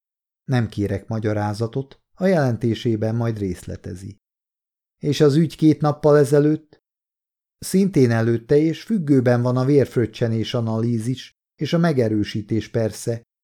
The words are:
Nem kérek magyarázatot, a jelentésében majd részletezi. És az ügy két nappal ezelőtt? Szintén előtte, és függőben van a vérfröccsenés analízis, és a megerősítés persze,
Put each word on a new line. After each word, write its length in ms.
Nem 240
kérek 400
magyarázatot, 920
a 120
jelentésében 880
majd 240
részletezi. 760
És 220
az 140
ügy 220
két 240
nappal 380
ezelőtt? 640
Szintén 520
előtte, 460
és 260
függőben 600
van 140
a 80
vérfröccsenés 920
analízis, 800
és 180
a 60
megerősítés 920
persze, 540